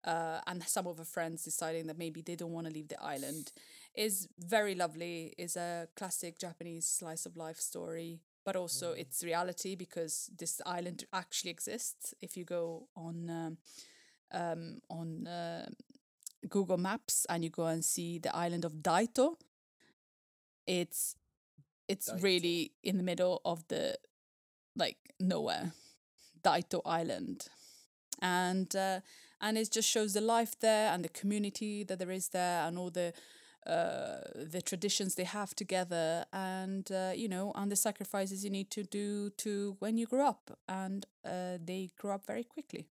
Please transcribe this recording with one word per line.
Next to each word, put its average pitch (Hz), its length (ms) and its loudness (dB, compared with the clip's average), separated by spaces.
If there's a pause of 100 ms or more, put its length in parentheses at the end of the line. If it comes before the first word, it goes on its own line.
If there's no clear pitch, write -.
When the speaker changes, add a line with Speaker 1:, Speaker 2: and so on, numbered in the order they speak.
Speaker 1:
Uh, 165 400 0
and 180 180 -4
some 185 220 0
of 170 120 -6
her 160 60 -10
friends 165 400 -2
deciding 165 420 -2
that 156 100 -4
maybe 165 240 -4
they 175 160 -6
don't 170 160 -4
wanna 165 180 -4
leave 156 180 -8
the - 140 -8
island. 143 500 -4 (420)
Is 202 340 0 (100)
very 202 360 2
lovely, 170 640 -2
is 170 180 -4
a 170 400 -4
classic 180 420 -6
Japanese 170 480 -6
slice 165 380 -2
of 170 140 -10
life 160 200 -6
story, 165 600 -6 (240)
but 196 120 0
also 175 380 -2
Speaker 2:
Mm. - 40 -6
Speaker 1:
it's 165 240 -6
reality 175 520 0
because 170 600 -4
this - 300 -4
island 175 460 -4
actually 185 400 -2
exists. - 680 -6
If - 160 -10
you 180 80 -6
go 170 500 -4
on, 170 360 -6
um, 165 280 -4 (720)
um, 165 500 -4 (100)
on, 165 360 -6
uh, 170 420 -6 (840)
Google 190 260 4
Maps 190 540 2
and 170 120 2
you 165 60 0
go 165 160 0
and 165 180 2
see 170 360 0
the - 180 -2
island 170 300 0
of 156 160 -6
Daito, 233 560 6 (1300)
it's, - 500 0 (720)
it's 196 220 -2
Speaker 2:
Daito. 185 120 0
Speaker 1:
really 175 500 6 (100)
in 190 140 2
the 180 60 4
middle 180 420 4
of 170 240 0
the, - 280 2 (800)
like, 175 220 0 (220)
nowhere, 160 520 2 (720)
Daito 175 420 4
Island. 160 640 -2 (720)
And, 185 560 2
uh, 190 240 2 (400)
and 220 180 2
it 220 120 2
just 220 180 4
shows 214 260 4
the 208 60 6
life 226 400 4
there 220 320 6
and 180 120 2
the 165 40 -4
community 208 760 0
that 190 140 -4
there 180 120 -2
is 185 180 -2
there 180 380 4
and 170 120 0
all 180 120 -2
the, 170 220 0 (540)
uh, - 540 0 (140)
the 160 280 -4
traditions 190 540 0
they 180 80 0
have 196 300 -2
together 175 800 2
and, 190 600 -2
uh, 185 220 0
you 226 140 -2
know, 190 260 0
and 202 160 0
the 202 60 2
sacrifices 196 680 0
you 202 60 -2
need 196 200 -2
to 208 140 -4
do 202 460 -2
to 202 500 -2
when 220 180 2
you 233 80 2
grow 262 200 4
up. - 320 0 (100)
And, 190 380 -2 (180)
uh, 180 380 -4
they 185 360 -4
grow 202 160 -2
up 196 120 -6
very 220 180 -4
quickly. - 420 -10 (100)